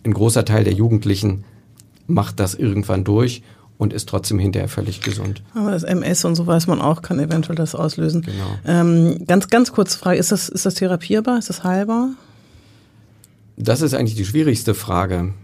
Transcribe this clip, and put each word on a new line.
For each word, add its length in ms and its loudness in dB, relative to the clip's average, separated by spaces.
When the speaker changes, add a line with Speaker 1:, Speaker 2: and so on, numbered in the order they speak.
Speaker 1:
ein 100 2
großer 300 2
Teil 200 2
der 100 2
Jugendlichen 680 2
macht 320 0
das 160 0
irgendwann 480 0
durch 400 0
und 160 0
ist 160 -8
trotzdem 300 -2
hinterher 300 0
völlig 320 -6
gesund. 420 -6
Speaker 2:
Aber 160 -2
das 140 -2
M 180 -2
S 240 0
und 80 0
so 140 -2
weiß 180 2
man 160 0
auch, 220 0
kann 160 -4
eventuell 360 -2
das 200 -4
auslösen. 480 -2
Speaker 1:
Genau. 420 -6
Speaker 2:
Ähm, 600 4
ganz, 220 2
ganz 220 4
kurze 280 0
Frage, 180 2
ist 140 2
das, 180 -2
ist 160 -4
das 100 0
therapierbar, 600 0
ist 120 -4
das 140 -10
heilbar? 460 0
Speaker 1:
Das 260 0
ist 120 2
eigentlich 220 0
die 100 -2
schwierigste 480 2
Frage. 600 -2